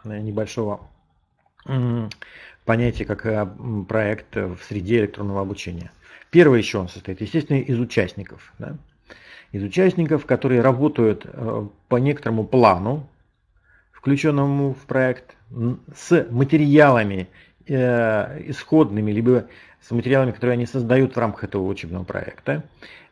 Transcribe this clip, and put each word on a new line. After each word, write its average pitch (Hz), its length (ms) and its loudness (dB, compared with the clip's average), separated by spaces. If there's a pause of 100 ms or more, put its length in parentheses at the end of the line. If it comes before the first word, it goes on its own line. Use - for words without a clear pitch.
э, 107 140 -12
небольшого, 107 640 -6 (840)
м, 120 420 -4 (560)
понятия, 113 400 0
как, 104 220 -6
э, 107 220 -2 (100)
м, 110 260 -6
проект 107 520 -4
в 90 300 -6
среде 104 340 -2
электронного 101 420 -4
обучения. 87 500 -10 (380)
Первое, 151 300 6
из 101 40 0
чего 101 180 -4
он 90 60 -8
состоит, 92 320 -12
естественно, 143 380 -2
из 123 200 -2
участников, 101 800 -6
да? - 180 -12 (760)
Из 101 100 -6
участников, 165 640 0
которые 127 380 2
работают, 131 640 2
э, 113 400 -8 (220)
по 127 80 0
некоторому 120 480 -2
плану, 113 640 4 (880)
включённому 139 800 0
в - 120 -20
проект, 127 500 -2 (140)
м, 120 300 -4 (140)
с 151 360 2
материалами, 135 960 4 (400)
э, 120 800 0
исходными, 107 640 0
либо 117 340 2 (360)
с - 80 -16
материалами, 123 420 0
которые 123 220 -2
они 120 120 -2
создают 127 480 2
в - 40 -4
рамках 110 260 -4
этого 95 220 -4
учебного 92 380 -8
проекта, - 600 -8 (480)